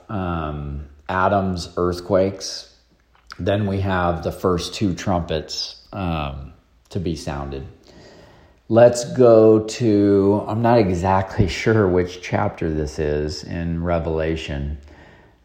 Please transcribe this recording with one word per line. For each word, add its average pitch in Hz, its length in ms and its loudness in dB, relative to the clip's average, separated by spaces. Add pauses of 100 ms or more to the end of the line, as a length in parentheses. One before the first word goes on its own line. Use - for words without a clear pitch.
(100)
um, 76 760 -6 (240)
Adam's 92 640 0
earthquakes. 92 1000 -2 (640)
Then 98 300 0
we 98 140 -2
have 87 420 -2
the 92 80 -4
first 87 420 -2
two 98 200 -2
trumpets, - 1000 -6
um, 78 640 -6 (360)
to 101 100 -8
be 85 160 -4
sounded. 71 480 -10 (1040)
Let's 117 340 6
go 110 560 8
to, 101 880 2
I'm 110 140 -4
not 117 160 4
exactly 95 720 2
<laughs> - 160 -6
sure 110 220 4
which 90 360 0
chapter - 480 -4
this 76 280 -4
is 76 460 -4
in 85 400 -6
Revelation. 80 920 -4 (680)